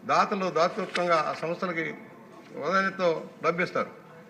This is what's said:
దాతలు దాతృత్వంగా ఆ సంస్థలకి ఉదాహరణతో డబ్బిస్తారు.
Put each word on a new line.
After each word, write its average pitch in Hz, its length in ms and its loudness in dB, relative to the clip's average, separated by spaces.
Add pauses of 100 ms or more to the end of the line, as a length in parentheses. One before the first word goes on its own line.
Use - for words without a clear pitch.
దాతలు 185 460 2
దాతృత్వంగా 175 680 2
ఆ 147 180 0
సంస్థలకి 165 600 -4 (600)
ఉదాహరణతో 185 760 0 (120)
డబ్బిస్తారు. 170 680 -2 (220)